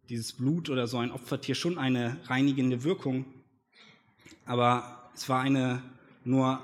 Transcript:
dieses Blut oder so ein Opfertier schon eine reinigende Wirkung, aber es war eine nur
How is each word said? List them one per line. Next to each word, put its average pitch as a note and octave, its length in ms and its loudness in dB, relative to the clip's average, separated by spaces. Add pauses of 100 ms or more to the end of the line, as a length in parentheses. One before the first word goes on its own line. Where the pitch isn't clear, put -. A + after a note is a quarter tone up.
dieses A#2 240 -6
Blut D#3+ 360 -2
oder B2+ 180 0
so B2 100 -2
ein A#2+ 140 0
Opfertier - 440 -4
schon F3 220 -2
eine C3 420 0 (100)
reinigende C3 540 2
Wirkung, C3+ 420 -2 (1200)
aber A#2+ 680 2
es - 160 -8
war C3 120 2
eine C3 420 2 (400)
nur C3 400 2